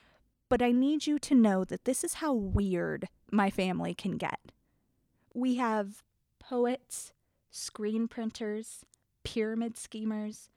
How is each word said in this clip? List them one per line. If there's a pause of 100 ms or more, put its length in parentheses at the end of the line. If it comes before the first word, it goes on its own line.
(500)
But
I
need
you
to
know
that
this
is
how
weird (240)
my
family
can
get. (840)
We
have (360)
poets, (380)
screen
printers, (380)
pyramid
schemers,